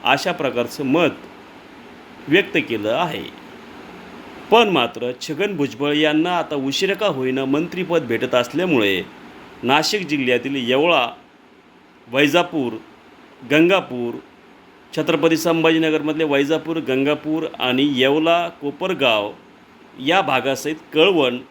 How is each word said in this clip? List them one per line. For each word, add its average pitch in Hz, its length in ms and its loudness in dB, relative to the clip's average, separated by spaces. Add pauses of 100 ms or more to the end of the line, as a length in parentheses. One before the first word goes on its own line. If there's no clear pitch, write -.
अशा 139 280 2
प्रकारचं 135 520 -4
मत 147 240 4 (1200)
व्यक्त 185 300 2 (100)
केलं 107 220 -2
आहे. 147 320 -4 (1300)
पण 220 180 6
मात्र 123 520 -2
छगन 185 360 -6
भुजबळ 143 380 -2
यांना 156 440 2
आता 156 180 -4
उशिरा 139 380 -2
का 208 120 -2
होईना 131 380 -2
मंत्रिपद 165 580 -2
भेटत 123 320 -2
असल्यामुळे 120 680 2 (600)
नाशिक 156 440 0
जिल्ह्यातील 127 600 -2
येवळा, 139 400 2 (1040)
वैजापूर, 147 600 2 (760)
गंगापूर, 151 640 2 (840)
छत्रपती 160 400 2
संभाजीनगरमधले 160 880 2
वैजापूर, 151 520 0
गंगापूर 147 680 0 (140)
आणि 131 380 2
येवला, 160 520 2
कोपरगाव 139 840 -2 (680)
या 165 200 2
भागासहित 139 560 -2 (180)
कळवण 156 440 4 (120)